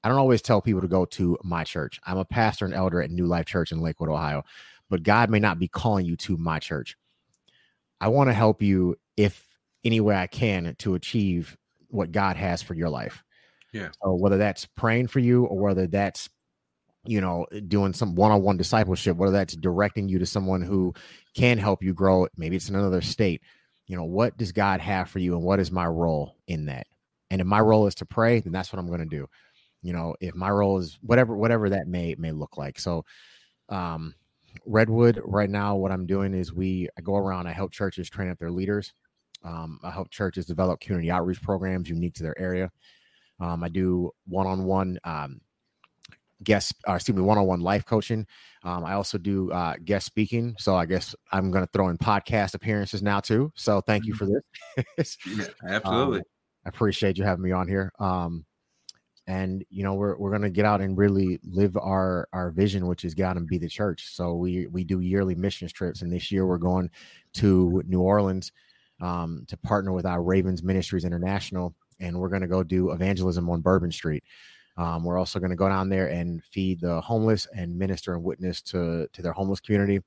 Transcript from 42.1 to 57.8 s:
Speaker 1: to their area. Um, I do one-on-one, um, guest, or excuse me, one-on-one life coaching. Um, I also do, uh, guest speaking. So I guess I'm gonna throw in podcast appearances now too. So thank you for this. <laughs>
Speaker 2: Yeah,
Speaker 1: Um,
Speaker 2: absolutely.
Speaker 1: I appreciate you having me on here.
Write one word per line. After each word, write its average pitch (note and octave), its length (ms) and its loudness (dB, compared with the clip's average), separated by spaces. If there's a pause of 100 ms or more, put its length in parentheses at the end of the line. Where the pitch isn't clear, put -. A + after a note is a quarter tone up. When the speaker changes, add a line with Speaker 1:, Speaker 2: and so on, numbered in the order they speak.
Speaker 1:
to E2 100 -10
their D#2 140 -6
area. F#2 340 -2 (680)
Um, E2+ 220 -4
I F2 60 -4
do F2+ 420 0 (160)
one-on-one, F#2+ 800 0
um, D2 360 -8 (1040)
guest, G2+ 320 2 (120)
or F#2+ 100 0
excuse G2 200 -2
me, F#2 60 2
one-on-one F#2+ 380 4
life F#2+ 240 0
coaching. A2 420 -2 (380)
Um, F2+ 200 -6
I F2 100 -4
also G2+ 240 -4
do, F#2+ 340 -2
uh, F2 220 -2 (100)
guest G2 220 -2
speaking. A#2 520 -2
So G2 180 2
I E2+ 100 2
guess F2+ 280 -4 (160)
I'm F#2+ 200 0
gonna F#2 220 0
throw F#2+ 160 2
in E2+ 100 -2
podcast G2+ 560 0
appearances G2+ 480 -4
now G2+ 180 2
too. B2+ 340 0
So G#2 260 2
thank G#2 260 0
you G#2+ 80 -4
for G#2+ 120 -4 (720)
this. - 260 -4
<laughs> - 40 -14
Speaker 2:
Yeah, G#2+ 180 -6 (180)
Speaker 1:
Um, F2+ 100 -6
Speaker 2:
absolutely. G#2+ 480 0 (440)
Speaker 1:
I - 40 -10
appreciate G2 500 0
you G2 60 0
having F#2 200 0
me F#2 80 2
on F#2 160 0
here. F#2+ 320 -2